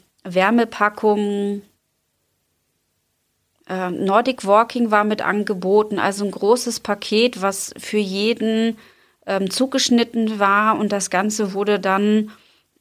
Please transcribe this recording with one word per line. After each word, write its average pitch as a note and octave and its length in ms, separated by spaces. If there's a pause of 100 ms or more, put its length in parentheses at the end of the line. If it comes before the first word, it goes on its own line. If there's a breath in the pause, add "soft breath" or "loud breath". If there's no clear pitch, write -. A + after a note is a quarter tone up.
(220)
Wärmepackungen, G#3 1400 (2000)
ähm, F#3 360
Nordic A#3+ 420
Walking A3+ 440
war G#3 140
mit G#3+ 180
angeboten, G3+ 760
also G3 260
ein G3 60
großes A3+ 500
Paket, G#3+ 600
was G3 360
für - 200
jeden, A3 760 (500 loud breath)
ähm, F#3+ 240
zugeschnitten A#3 880
war G3+ 400
und G#3 140
das G3 180
Ganze G#3 420
wurde G3+ 260
dann G#3 520 (500 loud breath)